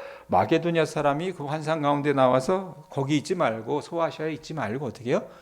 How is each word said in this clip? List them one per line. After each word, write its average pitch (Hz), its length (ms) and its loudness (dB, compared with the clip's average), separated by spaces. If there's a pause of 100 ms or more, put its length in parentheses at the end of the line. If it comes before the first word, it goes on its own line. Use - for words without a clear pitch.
(280)
마게도냐 160 580 4
사람이 151 480 -2
그 143 120 -10
환상 156 360 -2
가운데 143 320 2
나와서 139 760 2
거기 139 280 0
있지 143 180 0
말고 131 460 0
소아시아에 160 520 -4
있지 147 200 -12
말고 131 340 -4
어떻게 117 240 -6
해요? 196 160 0 (140)